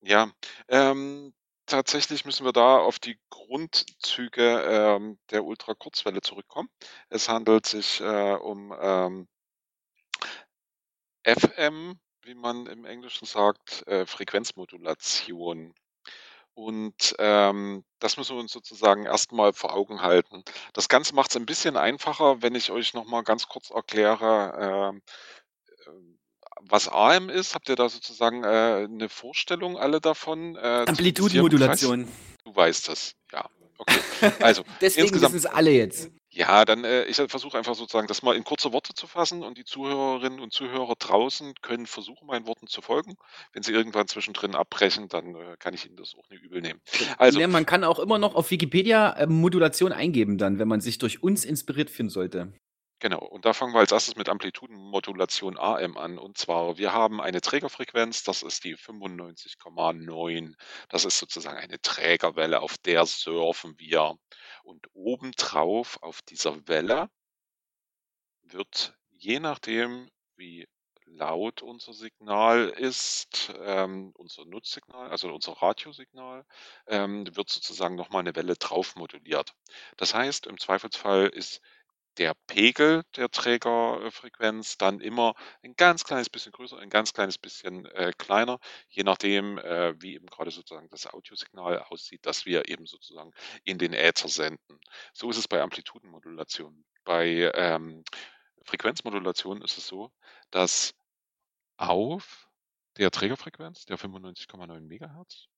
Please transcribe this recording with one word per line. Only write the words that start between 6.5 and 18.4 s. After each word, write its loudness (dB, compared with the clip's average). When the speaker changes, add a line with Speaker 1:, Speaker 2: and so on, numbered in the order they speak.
Speaker 1:
Es -4
handelt 6
sich, -4
äh, 0
um, -8
ähm, 0
F 4
M, -4
wie -20
man -6
im -16
Englischen -14
sagt, 0
äh, 0
Frequenzmodulation. -6
Und, -4
ähm, 4
das -2
müssen -8
wir -6